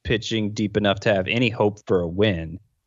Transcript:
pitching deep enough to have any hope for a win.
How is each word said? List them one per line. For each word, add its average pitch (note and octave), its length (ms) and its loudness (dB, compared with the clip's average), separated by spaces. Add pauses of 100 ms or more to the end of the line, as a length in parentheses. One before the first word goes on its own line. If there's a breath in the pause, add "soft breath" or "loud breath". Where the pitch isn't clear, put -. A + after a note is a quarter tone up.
pitching A2 480 -2
deep G#2 240 -2
enough G2+ 240 0
to A2 140 2
have F#2 120 0
any A#2 240 0
hope G#2 360 0
for F#2 140 2
a E2+ 80 -2
win. F2 520 0 (260)